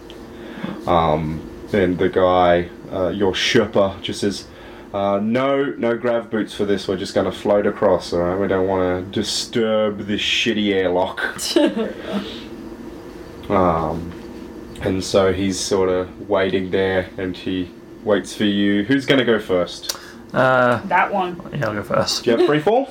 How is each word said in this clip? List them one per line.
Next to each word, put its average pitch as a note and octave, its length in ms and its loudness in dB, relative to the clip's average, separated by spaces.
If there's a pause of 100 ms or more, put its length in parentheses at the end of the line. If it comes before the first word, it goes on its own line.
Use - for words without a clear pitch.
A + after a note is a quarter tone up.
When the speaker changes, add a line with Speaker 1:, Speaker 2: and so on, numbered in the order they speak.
(880)
Speaker 1:
Um, D#2+ 540 2 (320)
and F#2 260 2
the F#2 100 2
guy, F2+ 600 4 (240)
uh, F#2 160 0
your F#2+ 240 0
Sherpa, G2+ 680 2
just - 200 -8
says, G2+ 220 -2 (500)
"Uh, G2+ 280 0
no, C3+ 540 0
no A#2 220 0
grav A#2 320 -2
boots G#2+ 240 -2
for - 100 0
this. G2+ 240 0
We're G2 80 0
just F#2+ 180 -6
gonna F2+ 160 2
float G#2 360 2
across, G2 480 2
all F2 60 2
right? F2 200 0
We G2 80 0
don't F#2+ 180 2
wanna F#2 360 0
disturb G#2+ 1040 -2
this G2+ 160 -2
shitty G#2 520 0
airlock." F#2 460 0 (340)
Speaker 2:
<laughs> B3+ 400 2 (1600)
Speaker 1:
Um, E2+ 640 0 (680)
and F#2+ 200 -2
so F#2+ 300 4
he's F#2+ 260 0
sorta F#2 480 2 (200)
waiting F#2+ 440 2
there, F#2+ 460 2
and F#2 200 -4
he F#2 340 -4 (340)
waits G2+ 300 0
for A2 100 -2
you. G2+ 400 2
Who's C3+ 220 2
gonna C3+ 180 4
go A2 140 4
first? - 580 -2 (380)
Speaker 3:
Uh, B2+ 500 4
Speaker 2:
That F3+ 260 2
one. F3+ 300 -2 (140)
Speaker 3:
yeah, C#3 140 -2
I'll G#2+ 60 -4
go G#2 80 -4
first. - 420 0
Speaker 1:
Do - 80 4
you - 40 6
have F4 100 4
free D3+ 140 4
fall? A3+ 300 2